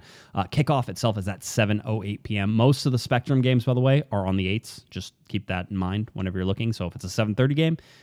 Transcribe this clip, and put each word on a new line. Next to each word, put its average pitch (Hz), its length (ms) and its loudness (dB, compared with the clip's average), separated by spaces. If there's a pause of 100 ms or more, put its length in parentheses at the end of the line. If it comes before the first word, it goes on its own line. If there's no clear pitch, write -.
(360)
Uh, 98 80 0
kickoff 135 460 0
itself 107 280 -2
is 98 120 -4
at 95 160 -10
seven 104 400 2
oh 110 180 -4
eight 104 200 -6
P 107 140 -4
M. 101 160 0
Most 123 320 4
of 139 60 2
the 127 80 2
Spectrum 131 420 0
games, 127 220 4
by 131 100 0
the 123 60 2
way, 135 320 4
are 101 160 0
on 95 80 2
the 95 140 0
eights. - 400 -6
Just - 240 -10 (160)
keep 95 180 -4
that 90 240 -4
in 98 60 -4
mind 95 360 -2
whenever 95 240 -4
you're 92 80 -2
looking. 113 280 -2
So - 120 -6
if 85 100 -10
it's - 100 -12
a 92 40 -8
seven 107 240 0
thirty 131 220 2
game, 160 220 2 (260)